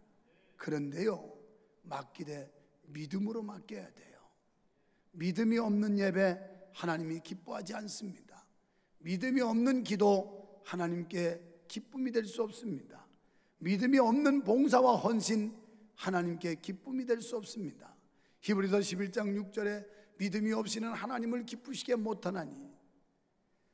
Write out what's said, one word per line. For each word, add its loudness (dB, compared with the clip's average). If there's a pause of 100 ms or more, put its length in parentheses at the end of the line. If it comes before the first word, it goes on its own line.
(560)
그런데요, -4 (520)
맡기되 -10 (360)
믿음으로 -4
맡겨야 -12
돼요. -20 (920)
믿음이 0
없는 2
예배 4 (360)
하나님이 -4
기뻐하지 -10
않습니다. -12 (540)
믿음이 0
없는 4
기도 2
하나님께 -2 (260)
기쁨이 -6
될 2
수 -6
없습니다. -8 (520)
믿음이 4
없는 6
봉사와 6
헌신 2 (440)
하나님께 -2
기쁨이 -6
될 0
수 -6
없습니다. -8 (460)
히브리서 2
십일 -4
장 -2
육 -4
절에 -4 (340)
"믿음이 0
없이는 -2
하나님을 -4
기쁘시게 -4
못하나니 -6 (1040)